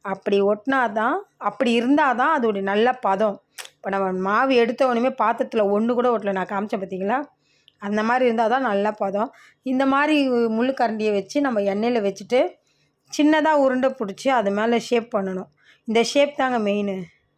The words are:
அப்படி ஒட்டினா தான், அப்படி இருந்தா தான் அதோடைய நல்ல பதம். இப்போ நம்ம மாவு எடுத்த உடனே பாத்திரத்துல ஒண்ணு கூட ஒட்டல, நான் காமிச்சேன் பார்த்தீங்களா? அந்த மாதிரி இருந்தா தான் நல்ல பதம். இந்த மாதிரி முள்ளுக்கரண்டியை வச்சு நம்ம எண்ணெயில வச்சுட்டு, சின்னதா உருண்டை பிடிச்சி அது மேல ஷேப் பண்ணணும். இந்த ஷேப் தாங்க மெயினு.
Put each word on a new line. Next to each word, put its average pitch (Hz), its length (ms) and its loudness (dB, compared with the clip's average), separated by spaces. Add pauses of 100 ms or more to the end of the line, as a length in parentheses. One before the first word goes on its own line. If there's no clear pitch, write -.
அப்படி 202 380 -2
ஒட்டினா 214 380 0 (120)
தான், 220 220 0 (240)
அப்படி 220 360 -2
இருந்தா 277 380 4
தான் 254 200 2
அதோடைய 220 320 0
நல்ல 208 240 2 (100)
பதம். 202 380 0 (300)
இப்போ - 240 -12
நம்ம 196 200 -2 (120)
மாவு 226 320 2
எடுத்த 240 300 2
உடனே 247 300 0
பாத்திரத்துல 226 540 0
ஒண்ணு 220 240 0
கூட 240 180 0
ஒட்டல, 202 220 -2
நான் 185 160 -4
காமிச்சேன் 208 320 -4
பார்த்தீங்களா? 190 380 -4 (640)
அந்த 208 200 -4
மாதிரி 247 220 0
இருந்தா 226 220 2
தான் 254 200 0
நல்ல 202 260 0
பதம். 208 380 -4 (360)
இந்த 262 200 0
மாதிரி 285 280 2 (360)
முள்ளுக்கரண்டியை 220 640 -2
வச்சு 202 280 -2
நம்ம 254 240 0
எண்ணெயில 220 380 0
வச்சுட்டு, 196 380 0 (720)
சின்னதா 311 440 4
உருண்டை 269 340 2
பிடிச்சி 202 400 -6
அது 220 200 2
மேல 226 300 0
ஷேப் 233 300 -2
பண்ணணும். 190 400 -4 (380)
இந்த 220 160 2
ஷேப் 285 320 2
தாங்க 254 220 0
மெயினு. 202 380 -2 (400)